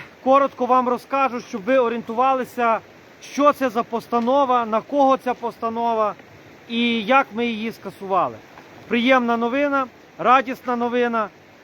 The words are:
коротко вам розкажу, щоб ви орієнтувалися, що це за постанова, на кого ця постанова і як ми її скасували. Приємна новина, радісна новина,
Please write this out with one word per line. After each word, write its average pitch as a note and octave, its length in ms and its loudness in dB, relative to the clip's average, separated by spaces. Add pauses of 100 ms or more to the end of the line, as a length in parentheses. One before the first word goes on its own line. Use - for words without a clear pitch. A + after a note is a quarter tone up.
(240)
коротко C4+ 420 2
вам B3 240 2
розкажу, B3 500 -2
щоб G#3 240 -10
ви B3+ 140 2
орієнтувалися, A#3 1000 0 (420)
що C#4+ 320 2
це C4+ 160 -2
за A#3 140 -2
постанова, A#3+ 840 0
на A3 160 -2
кого C4+ 360 2
ця B3+ 160 -4
постанова A3+ 840 -4 (540)
і A#3 360 0
як C4 280 2
ми A3+ 120 -4
її A3+ 260 -6
скасували. F#3 640 -4 (520)
Приємна A#3+ 500 2
новина, C4+ 500 -2 (300)
радісна B3 580 0
новина, A#3 540 -2 (340)